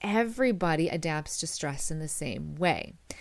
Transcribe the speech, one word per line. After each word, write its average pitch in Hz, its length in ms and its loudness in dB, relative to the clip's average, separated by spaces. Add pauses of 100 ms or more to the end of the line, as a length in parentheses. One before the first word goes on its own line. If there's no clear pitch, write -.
everybody 208 880 4
adapts 156 500 -2
to 165 100 -4
stress - 420 -2
in 156 80 -2
the 156 100 -4
same 147 460 -4
way. 160 400 0 (260)